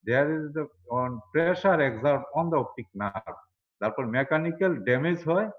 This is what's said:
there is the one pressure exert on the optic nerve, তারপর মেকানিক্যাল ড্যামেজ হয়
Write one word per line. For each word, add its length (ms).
there 280
is 80
the 80
one 140
pressure 460
exert 340
on 120
the 120
optic 240
nerve, 360
তারপর 220
মেকানিক্যাল 540
ড্যামেজ 320
হয় 180